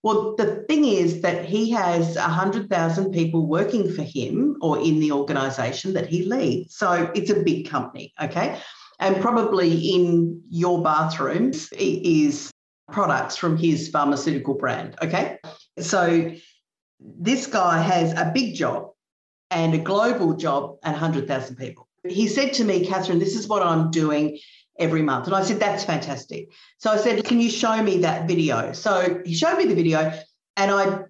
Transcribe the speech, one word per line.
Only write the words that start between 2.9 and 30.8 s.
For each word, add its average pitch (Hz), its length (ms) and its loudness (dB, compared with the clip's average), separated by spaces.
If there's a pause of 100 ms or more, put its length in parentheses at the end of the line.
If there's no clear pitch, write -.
people 165 380 0
working 180 440 0
for 151 100 -6
him 143 580 -2
or 156 180 0
in 156 220 2
the 151 100 2
organisation 139 840 -2
that - 120 -2
he 175 200 -2
leads. 226 500 -2
So 175 400 0
it's 208 140 -2
a 180 120 2
big 160 260 0
company, - 440 -8 (100)
okay? 180 380 -4 (400)
And 190 200 2
probably 196 520 2
in 170 760 2
your 170 340 0
bathrooms 156 920 0
i-, - 320 -2
is 151 460 2 (420)
products 156 440 0
from 160 200 0
his 160 320 0
pharmaceutical 143 680 0
brand, 131 480 -4
okay? 165 360 -4 (400)
So 170 540 2 (680)
this 220 460 -4
guy 175 360 2
has 165 300 2
a 160 200 0
big 233 220 -2
job 131 360 -4 (600)
and 165 240 2
a 160 40 2
global 190 560 2
job 143 500 -4
and 156 100 -2
a 147 40 -6
hundred 151 280 -2
thousand 131 300 -6
people. 123 320 -14 (200)
He 196 200 0
said 269 260 0
to 233 100 0
me, 180 220 2
"Catherine, 185 320 0
this 190 160 0
is 214 140 -6
what 202 140 2
I'm 160 280 2
doing 151 480 0 (400)
every 160 240 0
month." 135 240 -2
And 185 100 0
I 190 60 2
said, 190 180 -2
"That's 202 240 -2
fantastic." - 640 -6 (300)
So 220 120 0
I 214 60 4
said, 214 280 2
"Can 240 160 2
you 233 100 2
show 220 320 0
me 190 160 2
that 165 280 0
video?" 156 460 0
So 180 540 0
he 170 80 -4
showed 330 240 2
me 381 80 2
the 196 80 2
video 160 440 2 (380)
and 196 140 2
I 196 400 2